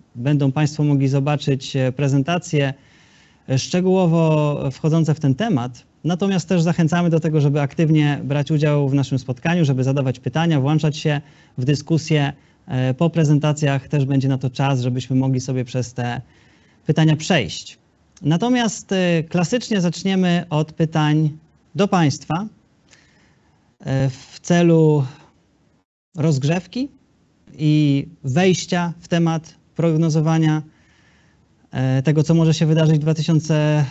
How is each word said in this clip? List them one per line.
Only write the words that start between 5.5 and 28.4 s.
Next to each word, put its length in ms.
Natomiast 460
też 120
zachęcamy 480
do 100
tego, 220
żeby 200
aktywnie 600
brać 280
udział 380
w 40
naszym 260
spotkaniu, 460
żeby 180
zadawać 360
pytania, 420
włączać 360
się 240
w 80
dyskusję. 680
E, 260
po 160
prezentacjach 800
też 180
będzie 220
na 100
to 120
czas, 320
żebyśmy 340
mogli 240
sobie 260
przez 280
te 280
pytania 300
przejść. 640
Natomiast, 680
e, 320
klasycznie 580
zaczniemy 680
od 240
pytań 640
do 120
Państwa, 600
e, 300
w 300
celu 640
rozgrzewki 720
i 520
wejścia 760